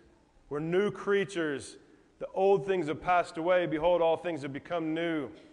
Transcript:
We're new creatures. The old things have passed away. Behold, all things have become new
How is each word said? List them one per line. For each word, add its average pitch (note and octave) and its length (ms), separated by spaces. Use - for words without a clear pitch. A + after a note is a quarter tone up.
We're D3 100
new F3 300
creatures. E3+ 880
The - 140
old G3 320
things F#3 220
have D3 140
passed F3 360
away. F3 280
Behold, E3 360
all E3 160
things D#3+ 240
have C#3 120
become D#3+ 400
new D#3+ 360